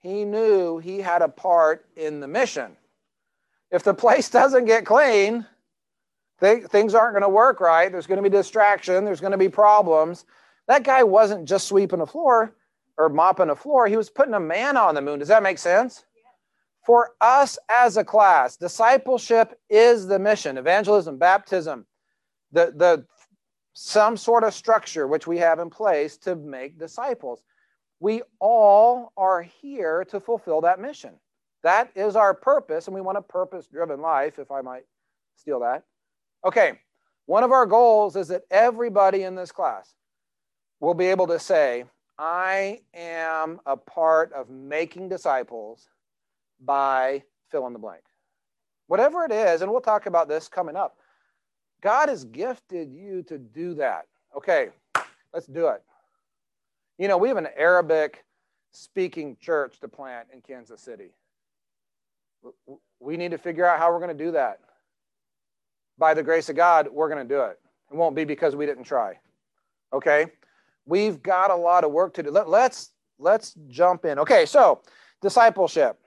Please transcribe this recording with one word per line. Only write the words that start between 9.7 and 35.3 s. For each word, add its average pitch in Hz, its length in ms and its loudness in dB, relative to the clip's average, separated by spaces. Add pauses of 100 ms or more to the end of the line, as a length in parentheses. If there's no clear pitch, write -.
That 254 160 4
guy 262 180 4
wasn't 202 460 2
just 190 180 -2
sweeping 196 320 0
the 160 80 -4
floor 240 480 0 (420)
or 156 120 2
mopping 175 400 2
the 147 80 -2
floor. 269 300 2
He 208 100 0
was 214 120 -4
putting 277 260 0
a 202 60 -2
man 208 360 -4
on 196 180 2
the 143 80 -4
moon. 147 160 -6
Does 143 100 -10
that 214 140 6
make 190 160 -2
sense? 208 460 0 (800)
For 240 260 4 (100)
us 254 380 4 (100)
as 233 280 2
a 214 80 0
class, 180 520 4
discipleship 233 1000 0 (100)
is 220 380 4
the 196 120 0
mission. 190 400 -2
Evangelism, 170 600 0
baptism, 175 680 0 (680)
the, 165 220 2
the, 165 300 2 (720)
some 214 420 0
sort 233 260 2
of 220 120 -2
structure 202 520 -2
which 151 200 -4
we 170 120 -6
have 165 200 2
in 170 120 -10
place 156 480 -4
to 185 160 -8
make 147 440 -16
disciples. 165 640 -12 (580)
We 220 220 -4 (160)
all 226 760 4
are 185 260 0
here 180 680 -8
to 202 100 -8
fulfill 185 420 -4
that 180 180 0
mission. 220 340 -16 (480)
That 208 320 0
is 202 220 -4
our 202 160 4
purpose, 190 540 -2
and 196 80 -14
we 190 60 -10
want 190 180 -6
a 196 40 -10
purpose-driven 170 800 -10
life, 151 380 -4
if 139 120 -16
I 139 100 -10
might 127 240 -16 (500)